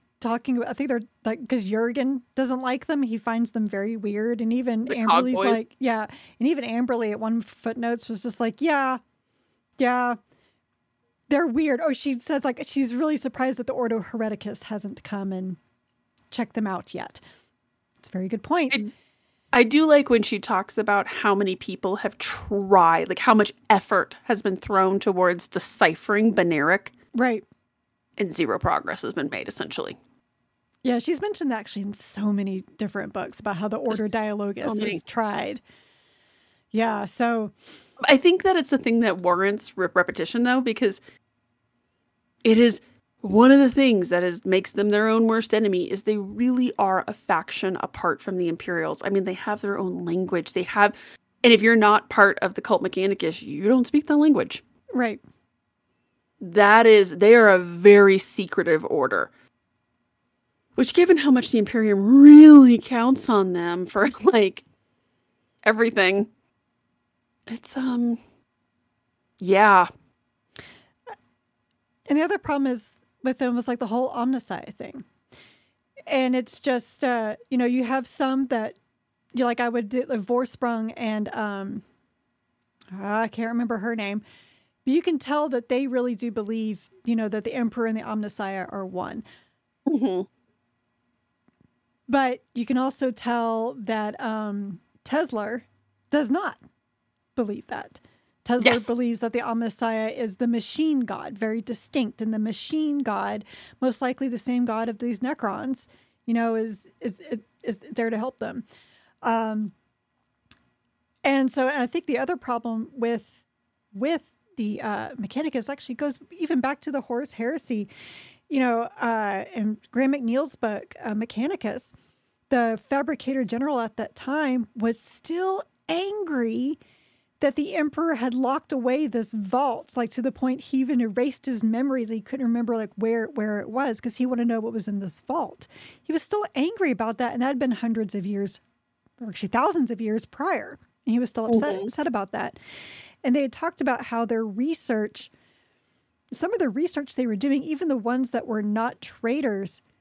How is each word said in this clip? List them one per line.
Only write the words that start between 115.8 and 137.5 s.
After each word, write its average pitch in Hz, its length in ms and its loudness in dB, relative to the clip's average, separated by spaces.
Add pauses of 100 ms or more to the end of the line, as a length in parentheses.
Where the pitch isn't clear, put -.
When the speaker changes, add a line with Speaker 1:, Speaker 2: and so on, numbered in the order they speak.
Speaker 1:
goes 285 240 -6 (180)
even 311 240 -2
back 277 200 -4
to 302 100 -10
the 269 100 -4
Horus - 320 -8
Heresy. 226 540 -6 (600)
You 277 120 -2
know, 240 220 0 (200)
uh, 214 440 -4 (100)
in 214 220 -4 (120)
Graham 269 240 0
McNeil's 262 420 -4
book, - 380 -8 (100)
uh, 214 120 -6
Mechanicus, 233 800 -6 (560)
the 233 300 0 (120)
Fabricator 269 520 -4
General 254 360 -4
at 226 180 -8
that - 180 -10
time 262 600 -4
was 226 240 -4
still 381 640 -6 (260)
angry 311 880 -4 (680)
that 277 80 0
the 302 220 -6
emperor 311 400 -2
had 240 180 -4
locked 262 400 -4
away 262 320 -2
this 226 260 -6
vault, 226 640 -4
like, 233 140 -4
to - 140 -10
the 262 80 -2
point 262 300 -4
he - 180 -6
even 262 200 0
erased 240 460 -2
his 233 180 -6
memories. 233 460 -2
He 226 100 -8
couldn't 269 280 -8
remember, 233 280 -2
like, 214 200 -6
where, 226 320 -2
where 214 320 -4
it - 100 -10
was 240 320 -4
'cause 240 140 -8
he 254 100 -2
wanted 240 200 -2
to - 20 2
know 233 120 -2
what 220 140 -6
was 214 140 -6
in 202 100 -4
this 190 240 -10
vault. - 460 -8 (340)
He - 100 -10
was 320 120 -4
still 415 200 -4 (120)
angry 349 340 -2
about 226 300 -4
that, 247 140 -4
and 240 100 -2
that 269 60 0
had 277 100 -4